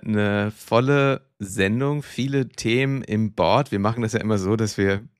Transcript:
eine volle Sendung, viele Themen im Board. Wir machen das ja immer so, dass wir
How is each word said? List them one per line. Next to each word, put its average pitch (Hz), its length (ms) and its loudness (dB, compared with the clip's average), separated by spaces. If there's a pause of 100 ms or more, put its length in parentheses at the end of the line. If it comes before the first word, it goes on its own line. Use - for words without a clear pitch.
eine 104 460 0
volle 135 680 0 (180)
Sendung, 107 640 -2
viele 135 460 -2
Themen 131 540 -2
im 107 320 -2
Board. 101 360 2
Wir 101 80 0
machen 113 220 0
das 110 100 -2
ja 120 80 0
immer 107 180 2
so, 98 200 0
dass 107 200 -4
wir 98 220 2 (200)